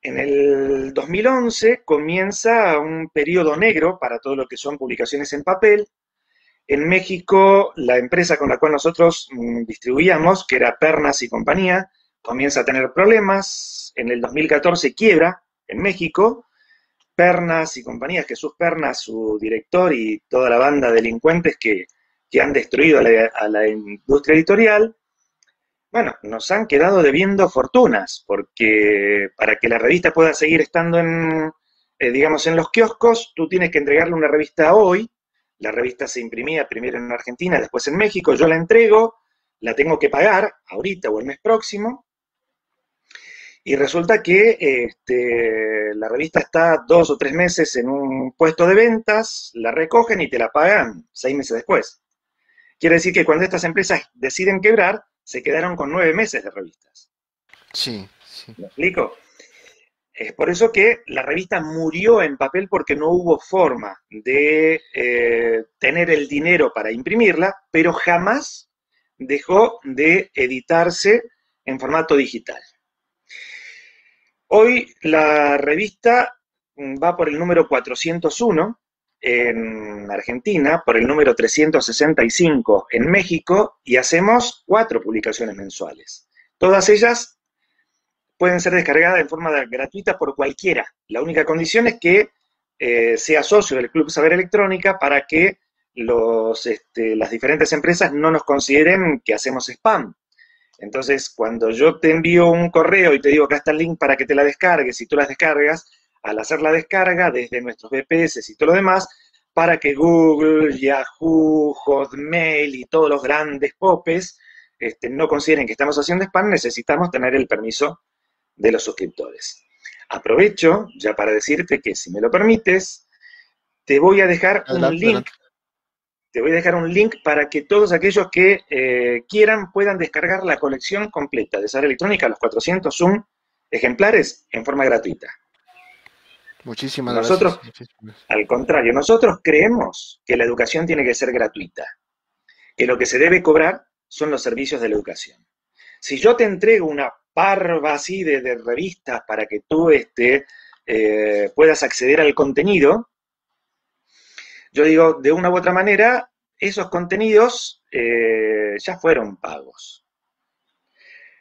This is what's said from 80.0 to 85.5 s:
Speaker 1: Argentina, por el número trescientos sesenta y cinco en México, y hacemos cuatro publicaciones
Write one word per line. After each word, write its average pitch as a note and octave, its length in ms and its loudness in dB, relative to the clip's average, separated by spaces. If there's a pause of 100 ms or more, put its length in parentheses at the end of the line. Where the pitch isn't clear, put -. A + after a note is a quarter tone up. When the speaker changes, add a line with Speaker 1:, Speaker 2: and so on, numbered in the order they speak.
Speaker 1:
Argentina, C#3+ 720 -2
por A#2 140 2
el A#2 80 2
número C3+ 300 2
trescientos D3+ 500 0
sesenta D3 380 0
y A#2 80 0
cinco B2+ 580 2
en A#2+ 220 0
México, F3 720 0
y A#2+ 140 0
hacemos G3+ 680 0
cuatro A3 340 0
publicaciones G#2+ 560 -6